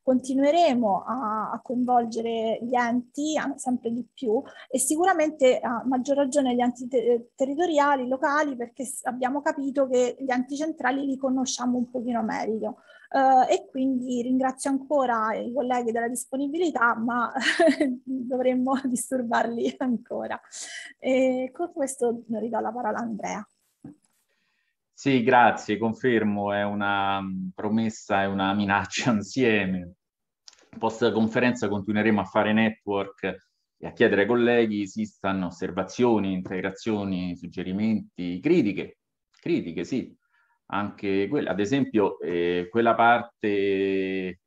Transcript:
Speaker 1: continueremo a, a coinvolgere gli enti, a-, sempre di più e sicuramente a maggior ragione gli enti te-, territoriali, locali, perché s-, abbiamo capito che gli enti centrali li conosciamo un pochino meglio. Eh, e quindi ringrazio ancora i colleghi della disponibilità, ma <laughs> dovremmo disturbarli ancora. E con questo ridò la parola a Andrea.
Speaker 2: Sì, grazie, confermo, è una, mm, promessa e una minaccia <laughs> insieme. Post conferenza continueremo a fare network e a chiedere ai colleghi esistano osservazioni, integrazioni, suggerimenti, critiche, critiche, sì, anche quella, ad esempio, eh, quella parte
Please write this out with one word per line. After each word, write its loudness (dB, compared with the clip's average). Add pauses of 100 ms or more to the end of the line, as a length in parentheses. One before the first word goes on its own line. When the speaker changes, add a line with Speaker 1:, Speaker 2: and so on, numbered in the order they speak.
Speaker 1:
continueremo 2
a, -4
a -8
coinvolgere 0
gli 0
enti, 0
a-, -2
sempre -4
di -6
più 0 (280)
e -2
sicuramente 2
a -4
maggior 0
ragione 2
gli 2
enti -2
te-, 0
territoriali, 2
locali, 0
perché -10
s-, -12
abbiamo -2
capito 0
che 2
gli -4
enti -2
centrali -2
li -2
conosciamo -2
un -4
pochino -2
meglio. -4 (340)
Eh, 6
e -4
quindi -2
ringrazio 0
ancora 0
i -6
colleghi 0
della -2
disponibilità, 0
ma -2
<laughs> 2
dovremmo 0
disturbarli -2
ancora. -4 (560)
E 0
con -6
questo -2 (120)
ridò -4
la -4
parola -4
a -6
Andrea. -8 (1500)
Speaker 2:
Sì, 4
grazie, 6
confermo, 0
è 0
una, 0
mm, -6
promessa -2
e 0
una 0
minaccia 0
<laughs> -
insieme. 0 (840)
Post 0
conferenza 0
continueremo 0
a -2
fare 0
network -2 (400)
e -14
a -10
chiedere 4
ai 4
colleghi 2
esistano -4
osservazioni, -2
integrazioni, -4
suggerimenti, -4
critiche, 0 (380)
critiche, -4
sì, -6 (520)
anche -2
quella, -2
ad -2
esempio, 0
eh, -2
quella 2
parte 0